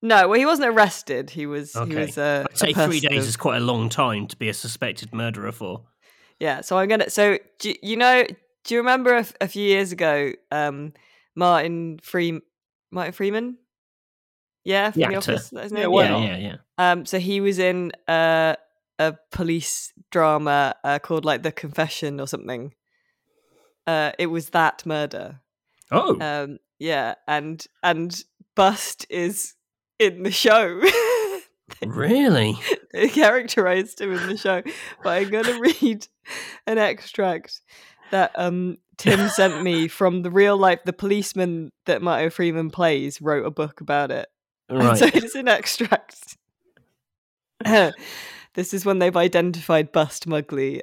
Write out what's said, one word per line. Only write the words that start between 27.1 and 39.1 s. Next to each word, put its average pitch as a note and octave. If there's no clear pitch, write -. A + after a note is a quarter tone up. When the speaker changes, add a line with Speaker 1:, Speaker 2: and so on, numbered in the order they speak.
Speaker 1:
and, D3+
and F3
Bust -
is F3
in F3+
the G3
show. G#3+
<laughs> G4
Speaker 2:
Really? C#3+
Speaker 1:
They G3
characterized G#3+
him G3+
in F3+
the G#3
show. F#3
But G3
I'm F#3+
gonna A#3
<laughs> C#4+
read A3+
an A3
extract F#3+
that, F#3+
um, F3+
Tim G3+